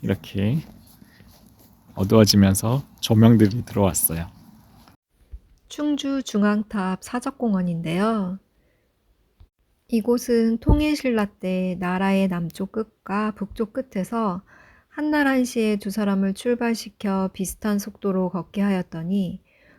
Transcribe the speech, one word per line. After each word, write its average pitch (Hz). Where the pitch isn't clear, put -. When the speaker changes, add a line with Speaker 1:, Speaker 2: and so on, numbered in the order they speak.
Speaker 1:
이렇게 104
어두워지면서 104
조명들이 113
들어왔어요. 85
Speaker 2:
충주 277
중앙탑 208
사적공원인데요. 190
이곳은 233
통일신라 285
때 185
나라의 190
남쪽 175
끝과 214
북쪽 208
끝에서 196
한날 302
한시에 247
두 202
사람을 196
출발시켜 220
비슷한 202
속도로 190
걷게 185
하였더니 185